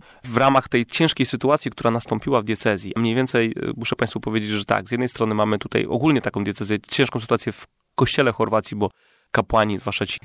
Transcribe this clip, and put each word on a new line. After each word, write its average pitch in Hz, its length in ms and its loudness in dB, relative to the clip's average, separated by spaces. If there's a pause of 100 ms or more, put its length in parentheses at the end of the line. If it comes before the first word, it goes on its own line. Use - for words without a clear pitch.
(240)
w 117 140 -4
ramach 135 320 4
tej 120 160 2
ciężkiej 151 400 2
sytuacji, 131 460 0
która - 200 0
nastąpiła 117 500 0
w - 20 -12
diecezji, 104 520 -2
a 110 40 0
mniej 113 160 2
więcej, 120 480 2
e, - 140 -4
muszę 113 180 -4
państwu 113 240 -2
powiedzieć, 107 300 -2
że 104 160 -2
tak, 101 220 0
z 117 40 -10
jednej 120 180 0
strony 110 260 -2
mamy 107 240 2
tutaj - 260 -2
ogólnie 131 360 2
taką 101 220 -2
diecezję, 104 340 -2 (100)
ciężką 127 320 0
sytuację 113 320 -2
w - 160 -12 (280)
kościele 131 360 2
Chorwacji, 107 460 -2
bo 101 120 0 (420)
kapłani, 107 460 2
zwłaszcza 101 280 -4
ci - 200 -6